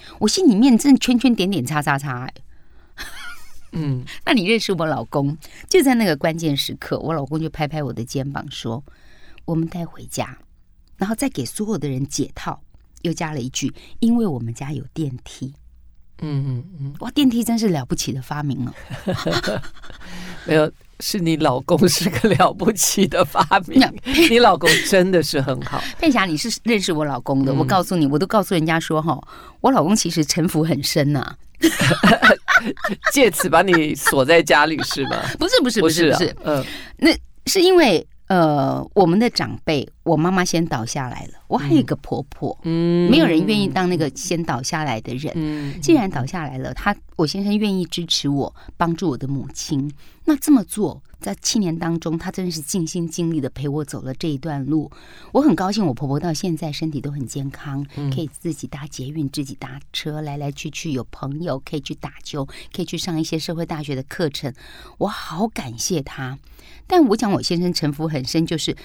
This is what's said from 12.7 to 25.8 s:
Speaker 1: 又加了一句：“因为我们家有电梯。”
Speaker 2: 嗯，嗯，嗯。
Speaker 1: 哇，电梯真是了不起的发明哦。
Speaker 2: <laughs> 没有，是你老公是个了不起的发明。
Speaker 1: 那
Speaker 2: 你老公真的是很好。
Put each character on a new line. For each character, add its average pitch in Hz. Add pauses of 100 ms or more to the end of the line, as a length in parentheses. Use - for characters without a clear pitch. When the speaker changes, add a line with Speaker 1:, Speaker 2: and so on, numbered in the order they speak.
Speaker 1:
又 170
加 160
了 151
一 117
句 - (280)
：“因 233
为 226
我 139
们 117
家 139
有 131 (120)
电 143
梯。” 135 (680)
Speaker 2:
嗯， 143
嗯， 127 (160)
嗯。 139
Speaker 1:
哇， 240
电 285
梯 233
真 233
是 220
了 147
不 -
起 -
的 131
发 147
明 123
哦。 127 (320)
Speaker 2:
<laughs> - (840)
没 156
有， 156 (280)
是 -
你 165
老 139
公 175
是 170
个 -
了 175
不 226
起 196
的 170
发 175 (220)
明。 -
Speaker 1:
那 254 (380)
Speaker 2:
你 233
老 214
公 139 (220)
真 190
的 175
是 151
很 135
好。 - (160)